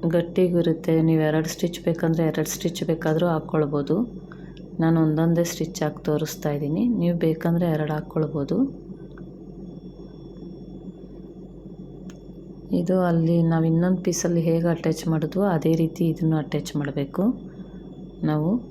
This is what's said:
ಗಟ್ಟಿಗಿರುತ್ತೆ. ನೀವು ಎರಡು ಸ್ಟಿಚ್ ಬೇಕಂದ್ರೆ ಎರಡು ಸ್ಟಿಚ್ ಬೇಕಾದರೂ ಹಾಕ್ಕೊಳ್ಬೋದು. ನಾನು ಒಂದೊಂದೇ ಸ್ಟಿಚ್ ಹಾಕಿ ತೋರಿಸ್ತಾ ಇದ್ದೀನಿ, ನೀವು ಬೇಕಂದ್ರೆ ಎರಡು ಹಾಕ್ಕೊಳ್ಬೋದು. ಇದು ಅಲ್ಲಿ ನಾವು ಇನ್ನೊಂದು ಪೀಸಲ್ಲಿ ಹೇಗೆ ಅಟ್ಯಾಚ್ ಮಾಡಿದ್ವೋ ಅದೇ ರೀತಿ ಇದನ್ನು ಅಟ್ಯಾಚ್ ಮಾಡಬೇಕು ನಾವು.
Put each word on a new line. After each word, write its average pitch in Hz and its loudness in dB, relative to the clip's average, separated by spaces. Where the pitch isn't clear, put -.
ಗಟ್ಟಿಗಿರುತ್ತೆ. 170 4
ನೀವು 160 6
ಎರಡು 156 2
ಸ್ಟಿಚ್ 175 -2
ಬೇಕಂದ್ರೆ 165 2
ಎರಡು 151 -2
ಸ್ಟಿಚ್ - -4
ಬೇಕಾದರೂ 160 2
ಹಾಕ್ಕೊಳ್ಬೋದು. 151 0
ನಾನು 165 6
ಒಂದೊಂದೇ 165 4
ಸ್ಟಿಚ್ - -6
ಹಾಕಿ 151 -2
ತೋರಿಸ್ತಾ 151 0
ಇದ್ದೀನಿ, 147 0
ನೀವು 170 2
ಬೇಕಂದ್ರೆ 170 2
ಎರಡು 151 0
ಹಾಕ್ಕೊಳ್ಬೋದು. 151 -2
ಇದು 175 0
ಅಲ್ಲಿ 165 2
ನಾವು 165 2
ಇನ್ನೊಂದು 180 2
ಪೀಸಲ್ಲಿ 170 0
ಹೇಗೆ 165 4
ಅಟ್ಯಾಚ್ - 0
ಮಾಡಿದ್ವೋ 156 0
ಅದೇ 156 4
ರೀತಿ 165 0
ಇದನ್ನು 160 2
ಅಟ್ಯಾಚ್ 147 -4
ಮಾಡಬೇಕು 143 -2
ನಾವು. 151 2